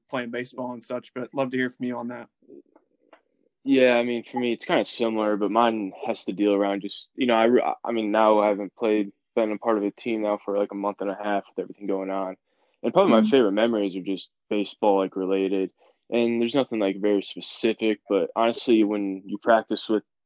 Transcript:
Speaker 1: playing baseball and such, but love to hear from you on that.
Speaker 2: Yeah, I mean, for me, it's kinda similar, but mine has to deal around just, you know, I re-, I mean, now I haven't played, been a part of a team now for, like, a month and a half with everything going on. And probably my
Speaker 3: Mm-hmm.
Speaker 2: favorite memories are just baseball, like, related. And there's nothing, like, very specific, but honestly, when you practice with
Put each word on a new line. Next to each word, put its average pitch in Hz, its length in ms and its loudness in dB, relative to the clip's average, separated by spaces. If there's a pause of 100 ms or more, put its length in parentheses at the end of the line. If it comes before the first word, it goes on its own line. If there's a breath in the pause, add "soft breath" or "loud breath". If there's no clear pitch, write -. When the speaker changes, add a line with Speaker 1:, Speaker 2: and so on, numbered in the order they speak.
Speaker 1:
playing 123 220 -8
baseball 123 420 -10
and 117 100 -16
such, 123 300 -12
but 123 200 -10
love 135 180 -4
to 131 60 -4
hear 127 120 0
from 127 160 -10
you 123 120 -6
on 120 120 -8
that. 120 200 -14 (1300)
Speaker 2:
Yeah, 127 340 6
I 120 60 2
mean, 120 200 -2
for - 160 -8
me, 120 140 0
it's 117 120 -8
kinda 139 200 2
similar, 110 520 0
but 101 140 0
mine 110 400 2 (140)
has 113 200 -6
to 123 80 -6
deal 101 200 2
around 98 280 0
just, - 340 -12
you 131 120 0
know, 117 80 4
I 113 100 4
re-, 120 280 4 (100)
I - 80 -6
mean, 110 200 -2
now 107 280 6
I 104 80 4
haven't 101 280 -2
played, 107 360 0 (240)
been 110 160 0
a 104 60 -6
part 113 200 0
of 101 60 0
a 101 80 0
team 110 300 -6
now 104 160 0
for, 101 200 -6
like, 101 140 -2
a 101 40 -10
month 101 260 -6
and 98 80 -4
a 95 60 -6
half 101 320 -4
with - 120 -12
everything 101 280 -10
going 95 220 -4
on. 95 280 -6 (440)
And 120 120 -2
probably 185 180 6
my 113 100 6
Speaker 3:
Mm-hmm. 110 80 2
Speaker 2:
favorite 120 220 4
memories 104 440 0
are 95 60 -6
just 90 300 -8 (180)
baseball, 104 480 0
like, 95 180 -2
related. 95 560 -2 (380)
And 117 320 0
there's 117 140 -2
nothing, 127 240 -2
like, 98 220 -2
very 101 200 2
specific, 110 880 -4
but 98 260 0
honestly, 113 480 2
when 101 420 -4
you 101 120 -10
practice 110 520 0
with 110 140 0 (220)